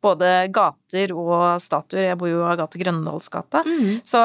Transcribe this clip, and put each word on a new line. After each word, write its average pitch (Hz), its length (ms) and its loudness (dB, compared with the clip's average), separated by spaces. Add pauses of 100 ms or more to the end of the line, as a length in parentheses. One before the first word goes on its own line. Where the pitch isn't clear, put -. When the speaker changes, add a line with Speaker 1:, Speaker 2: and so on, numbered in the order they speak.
Speaker 1:
både 185 480 2
gater 190 640 0
og 175 460 2
statuer. 185 500 -2
Jeg 180 80 -2
bor 175 100 -4
jo 170 140 0
i 170 100 0
Agathe 170 260 -4
Grøndalsgata. 165 840 -4
Speaker 2:
Mhm. 240 400 0
Speaker 1:
Så, - 200 0